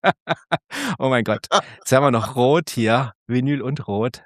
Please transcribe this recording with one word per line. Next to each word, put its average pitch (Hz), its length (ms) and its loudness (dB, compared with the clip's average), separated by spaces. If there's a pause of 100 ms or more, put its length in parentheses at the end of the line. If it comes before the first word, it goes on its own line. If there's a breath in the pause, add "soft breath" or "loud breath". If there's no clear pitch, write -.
<laughs> 185 100 2 (840 loud breath)
Oh 131 120 0
mein 123 140 2
Gott, 104 240 -4 (300 loud breath)
jetzt - 140 -8
haben 131 120 6
wir 143 80 4
noch 113 240 -2
rot 139 360 2
hier, 117 420 0 (140)
Vinyl 131 340 0
und 131 260 -6
rot. 107 380 -4